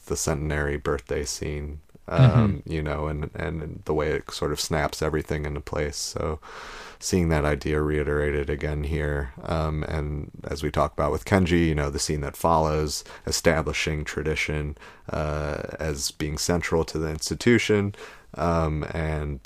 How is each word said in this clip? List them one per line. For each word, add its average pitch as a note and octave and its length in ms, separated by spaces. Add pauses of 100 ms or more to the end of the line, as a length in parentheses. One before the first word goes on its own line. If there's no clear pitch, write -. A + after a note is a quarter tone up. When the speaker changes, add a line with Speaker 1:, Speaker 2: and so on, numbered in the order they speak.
Speaker 1:
the D2 100
centenary D2 600
birthday D2 480
scene, D2 560 (280)
um, - 120 (420)
Speaker 2:
Mm-hmm. - 100
Speaker 1:
you D#2 100
know, D2+ 260
and, D#2 260
and D#2+ 500
the - 100
way D2+ 180
it - 180
sort D2 220
of D2 80
snaps D2+ 420
everything D2+ 420
into D2 160
place. D2 360
So - 420 (640)
seeing F2 280
that D2+ 160
idea D2+ 380
reiterated D2 640
again D2 360
here, D2 480 (100)
um, D#2 460
and D2 420 (140)
as D2+ 180
we D2+ 80
talk D2 240
about D2 180
with - 140
Kenji, F2 400
you D#2 80
know, D2 160
the C#2+ 80
scene D2+ 240
that C#2+ 140
follows, D#2 640 (240)
establishing D2+ 800
tradition, D2+ 760 (320)
uh, D2+ 520 (180)
as D2+ 320
being D2+ 260
central E2+ 460
to - 140
the D#2 120
institution, G2+ 840 (400)
um, D#2 500 (100)
and, D2+ 520